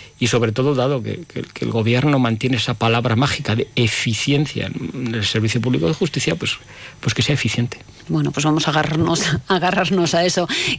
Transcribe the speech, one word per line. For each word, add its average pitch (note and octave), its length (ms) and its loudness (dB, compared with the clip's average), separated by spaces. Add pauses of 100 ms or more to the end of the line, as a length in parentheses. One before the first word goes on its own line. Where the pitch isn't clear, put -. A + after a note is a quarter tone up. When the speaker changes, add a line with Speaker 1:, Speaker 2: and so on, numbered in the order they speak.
(200)
Speaker 1:
y B2+ 80 2
sobre A2+ 240 2
todo, C3 240 2
dado B2+ 260 2
que, G#2+ 260 -6
que, - 160 -8
que - 220 -8
el A2+ 60 -2
gobierno B2 480 2
mantiene A#2+ 380 0
esa A#2+ 160 -2
palabra A#2 420 2
mágica C#3 400 0
de - 200 0
eficiencia B2+ 920 0
en A2+ 480 -6
el G#2 100 -2
servicio A2 360 0
público B2+ 260 2
de D#3+ 60 2
justicia, D#3+ 420 -2
pues, - 220 -4 (420)
pues - 140 -2
que - 80 0
sea C#3+ 140 2
eficiente. A#2+ 420 -2 (320)
Speaker 2:
Bueno, D3 220 0
pues D3 140 -2
vamos D#3 220 2
a D#3+ 40 0
agarrarnos, D#3 500 0 (140)
<laughs> - 120 -4
a F#3+ 80 2
agarrarnos F3+ 580 2
a E3+ 120 4
eso. F3 220 0 (320)